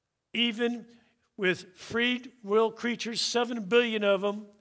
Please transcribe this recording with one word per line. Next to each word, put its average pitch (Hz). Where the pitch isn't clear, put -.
even 233
with 185
free 240
will 220
creatures, 226
seven 240
billion 220
of 196
them, 208